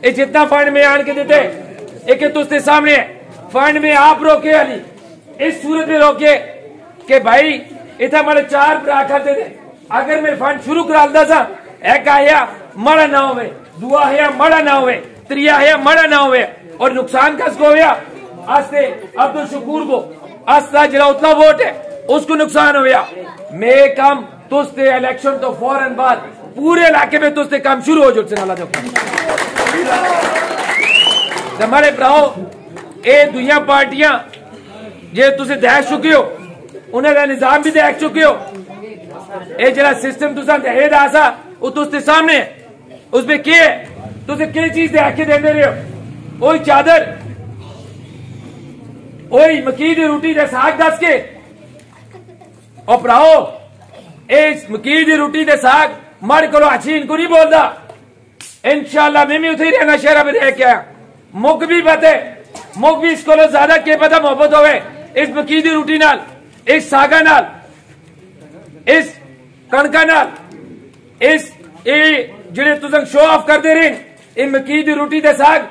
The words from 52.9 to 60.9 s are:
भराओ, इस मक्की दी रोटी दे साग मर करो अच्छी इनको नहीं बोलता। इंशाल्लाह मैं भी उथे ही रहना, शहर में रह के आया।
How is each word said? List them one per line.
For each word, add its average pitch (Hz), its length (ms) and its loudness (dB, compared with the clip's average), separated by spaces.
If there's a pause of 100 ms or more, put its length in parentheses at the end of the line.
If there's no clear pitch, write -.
भराओ, 277 360 4 (1000)
इस 302 380 0
मक्की 262 340 -2
दी 311 120 2
रोटी 294 280 -2
दे 294 140 2
साग 294 380 2 (280)
मर 302 220 2
करो 294 220 2
अच्छी 269 240 -2
इनको 302 240 -4
नहीं 330 120 -4
बोलता। 320 320 4 (1040)
इंशाल्लाह 294 600 0
मैं 302 180 -2
भी 330 60 -2
उथे 320 160 -2
ही 320 60 0
रहना, 302 260 2
शहर 294 300 2
में 285 60 -2
रह 269 180 2
के 254 140 -2
आया। 240 200 2 (500)